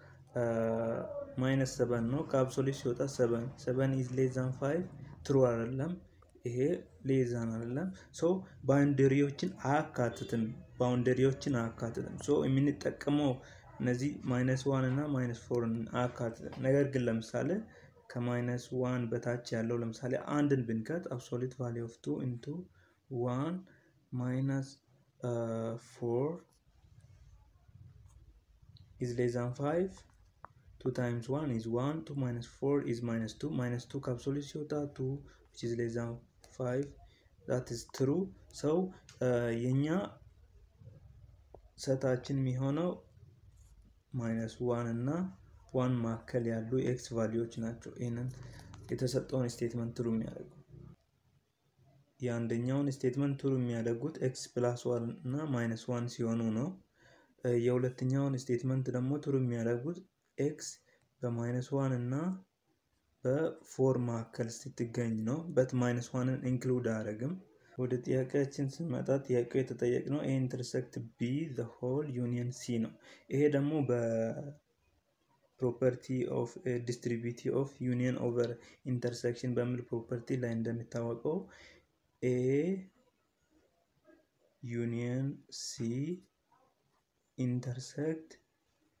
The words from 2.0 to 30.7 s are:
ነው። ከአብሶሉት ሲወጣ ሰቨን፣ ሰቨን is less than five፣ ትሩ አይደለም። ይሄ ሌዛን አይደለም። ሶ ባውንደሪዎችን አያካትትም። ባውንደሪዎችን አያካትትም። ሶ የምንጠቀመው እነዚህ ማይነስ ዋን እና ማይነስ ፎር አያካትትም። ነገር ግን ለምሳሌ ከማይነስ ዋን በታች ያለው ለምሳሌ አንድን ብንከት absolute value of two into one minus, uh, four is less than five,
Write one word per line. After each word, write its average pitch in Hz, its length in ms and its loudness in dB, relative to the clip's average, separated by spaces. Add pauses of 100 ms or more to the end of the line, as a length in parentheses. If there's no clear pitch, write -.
ነው። 139 160 0
ከአብሶሉት 135 520 2
ሲወጣ 123 340 -2
ሰቨን፣ 117 360 2 (120)
ሰቨን 135 360 2
is 127 180 0
less 127 220 2
than 127 200 0
five፣ 147 300 0 (380)
ትሩ 139 220 2
አይደለም። 123 480 2 (540)
ይሄ 120 120 -2 (460)
ሌዛን 120 460 2
አይደለም። 120 380 -2 (240)
ሶ - 180 2 (340)
ባውንደሪዎችን 139 880 6 (120)
አያካትትም። 123 800 2 (320)
ባውንደሪዎችን 127 800 4
አያካትትም። 117 640 -2
ሶ 147 220 2
የምንጠቀመው 143 920 2 (420)
እነዚህ 123 380 0 (140)
ማይነስ 127 380 2
ዋን 131 220 4
እና 131 220 2
ማይነስ 127 340 0
ፎር 120 220 0 (280)
አያካትትም። 120 720 -2
ነገር 139 260 6
ግን 127 160 0
ለምሳሌ 117 460 0 (580)
ከማይነስ 120 640 -2
ዋን 127 320 0
በታች 120 440 -2
ያለው 113 280 0
ለምሳሌ 117 360 -4 (160)
አንድን 147 340 4
ብንከት 117 440 -2
absolute 127 480 -4
value 120 300 -4
of 117 120 -12
two 147 220 -4
into 127 340 -6 (760)
one 143 260 -2 (560)
minus, 131 560 0 (520)
uh, 113 520 -2 (140)
four 120 400 0 (2750)
is 123 160 -2
less 123 220 2
than 123 200 -2
five, 160 380 0 (840)